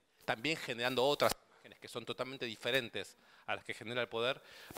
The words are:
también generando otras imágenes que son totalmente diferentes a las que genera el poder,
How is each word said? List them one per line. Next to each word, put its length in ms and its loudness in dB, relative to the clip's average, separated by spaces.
también 320 0
generando 480 0
otras 280 6
imágenes 460 -8
que 100 -14
son 160 -6
totalmente 420 -4
diferentes 720 -2
a 100 0
las 80 -14
que 100 -6
genera 280 -4
el 60 -2
poder, 320 0